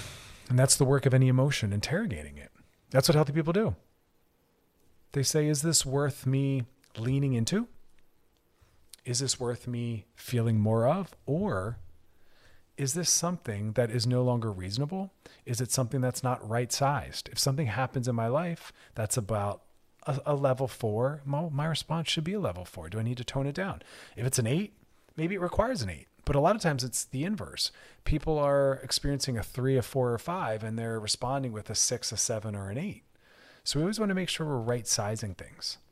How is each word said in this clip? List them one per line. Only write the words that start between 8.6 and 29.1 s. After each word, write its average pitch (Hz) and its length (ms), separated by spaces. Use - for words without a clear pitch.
Is 123 140
this 135 200
worth 120 280
me 117 480
feeling 117 440
more 110 280
of? 170 260
Or 143 500
is 139 180
this 170 160
something 110 640
that 117 180
is 117 160
no 123 160
longer 120 280
reasonable? 135 600
Is 120 160
it 120 80
something 131 320
that's 127 220
not 123 260
right-sized? 123 800
If - 80
something 139 300
happens 123 400
in 123 80
my 113 120
life 160 460
that's 107 220
about 101 440
a, 135 180
a 147 80
level 135 340
four, 123 580
my, 143 240
my 147 180
response 160 420
should 160 140
be 180 100
a 214 60
level 90 260
four. 85 240
Do 101 80
I 110 60
need 120 140
to 120 60
tone 139 220
it 143 80
down? - 300
If 120 100
it's 131 140
an 113 80
eight, 175 260
maybe 170 200
it 180 60
requires 196 420
an 92 80
eight. 71 160
But 147 100
a 143 40
lot 175 160
of 214 60
times 143 220
it's - 220
the 131 180
inverse. 170 480
People 156 340
are 139 460
experiencing 139 540